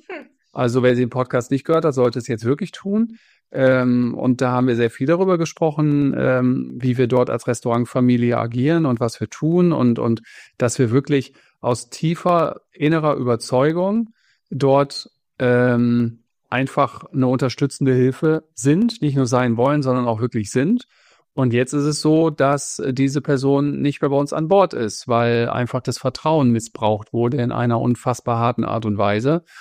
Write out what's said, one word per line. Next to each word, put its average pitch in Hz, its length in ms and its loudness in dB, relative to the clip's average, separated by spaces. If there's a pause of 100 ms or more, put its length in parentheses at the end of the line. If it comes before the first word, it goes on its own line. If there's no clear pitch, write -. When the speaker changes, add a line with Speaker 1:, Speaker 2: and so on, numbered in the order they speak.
Speaker 1:
Hm. 311 180 -14 (280)
Speaker 2:
Also 123 280 0
wer 123 140 4
den 123 160 0
Podcast 127 400 -4
nicht 135 140 -2
gehört 165 200 2
hat, 143 80 0
sollte 123 240 0
es 117 100 -6
jetzt 113 180 -6
wirklich 147 260 -2
tun. 220 460 -4 (340)
Ähm, 127 640 2
und 123 260 0
da 123 100 2
haben 127 160 2
wir 120 80 2
sehr 117 140 0
viel - 180 -4
darüber 180 300 2
gesprochen, 151 800 0
ähm, 127 640 0
wie 127 160 0
wir 127 100 2
dort 123 220 2
als 120 180 -6
Restaurantfamilie 120 920 0
agieren 123 480 0
und 123 140 0
was 120 220 -4
wir 110 80 -4
tun 170 420 2
und, 123 280 2
und 117 220 -2 (360)
dass 120 220 0
wir 120 120 2
wirklich 143 420 0 (280)
aus 120 280 -4
tiefer 165 720 -2 (120)
innerer 151 420 0
Überzeugung 156 920 0 (400)
dort, 139 600 0 (300)
ähm, 120 840 2 (260)
einfach 131 540 -2 (100)
eine 131 140 0
unterstützende 131 680 -2
Hilfe 135 500 0 (100)
sind, 180 480 0
nicht 143 140 -2
nur 135 120 2
sein 123 300 0
wollen, 139 260 2
sondern 127 240 0
auch 110 120 -2
wirklich 117 300 -4
sind. 180 360 0 (480)
Und 127 200 0
jetzt 127 200 0
ist 147 120 -2
es 151 160 -2
so, 160 280 4
dass 139 600 -2
diese 135 320 0
Person 139 600 0
nicht 143 200 -2
mehr 147 80 0
bei 135 80 0
uns 143 160 -2
an 156 140 -2
Bord 190 260 2
ist, 113 340 -6
weil 117 420 0
einfach 123 320 -4
das - 180 -6
Vertrauen 139 520 0
missbraucht 107 600 -2
wurde 120 240 0
in 120 140 -2
einer 117 280 0
unfassbar 123 600 -2
harten 117 260 0
Art 104 200 -4
und 104 120 -2
Weise. 110 460 0 (180)